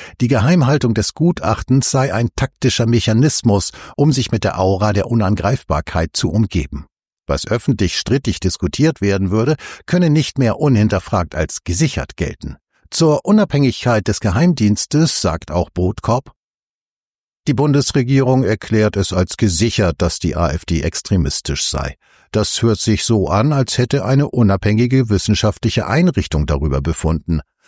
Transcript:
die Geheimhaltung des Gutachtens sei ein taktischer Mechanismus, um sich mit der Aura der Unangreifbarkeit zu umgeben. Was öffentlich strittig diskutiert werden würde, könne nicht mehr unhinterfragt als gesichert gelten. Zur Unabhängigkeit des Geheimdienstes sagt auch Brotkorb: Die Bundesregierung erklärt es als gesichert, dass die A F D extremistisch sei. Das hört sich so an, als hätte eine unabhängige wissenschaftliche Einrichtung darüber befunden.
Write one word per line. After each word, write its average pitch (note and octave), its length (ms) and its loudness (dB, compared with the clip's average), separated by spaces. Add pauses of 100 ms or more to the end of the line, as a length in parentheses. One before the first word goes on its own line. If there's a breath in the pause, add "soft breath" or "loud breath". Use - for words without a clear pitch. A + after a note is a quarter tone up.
(200 loud breath)
die B2 80 2
Geheimhaltung C3+ 680 2
des G#2 200 -2
Gutachtens C3+ 760 0
sei C3+ 240 0
ein A2+ 220 -2
taktischer - 500 -2
Mechanismus, A#2 840 2 (240 loud breath)
um D3 160 2
sich B2+ 220 -2
mit A2 100 -2
der F2 160 -2
Aura G2 320 2
der G2+ 160 0
Unangreifbarkeit F#2+ 1120 -2
zu - 120 0
umgeben. E2 560 -2 (420)
Was - 200 -4
öffentlich G#2 500 -2
strittig - 440 -2
diskutiert B2 580 0
werden G2 320 0
würde, A#2 240 2 (300 loud breath)
könne F3 240 2
nicht D3+ 280 0
mehr A#2+ 220 0
unhinterfragt G#2+ 720 0
als - 300 -6
gesichert - 540 -4
gelten. - 400 -8 (320)
Zur D3+ 340 2
Unabhängigkeit C#3+ 840 2
des G#2 100 -2
Geheimdienstes B2 1040 0
sagt E2 280 -4
auch E2+ 240 -2
Brotkorb: F#2 600 -2 (1120)
Die D3 60 2
Bundesregierung C3+ 880 2
erklärt G#2+ 540 0
es F#2+ 160 -2
als F2+ 240 -2
gesichert, F#2+ 640 0
dass F2 180 -2
die E2+ 160 -2
A E2+ 140 0
F - 160 -6
D D#2+ 160 -2
extremistisch - 880 -2
sei. C#2+ 260 -6 (360 soft breath)
Das - 300 0
hört A2+ 180 2
sich - 260 0
so G2 240 0
an, A2+ 240 2
als C3+ 240 0
hätte C3 260 0
eine C3+ 240 2
unabhängige A2+ 840 2
wissenschaftliche G#2 760 0
Einrichtung G#2 580 0
darüber C#2 360 0
befunden. D#2+ 580 -2 (280 soft breath)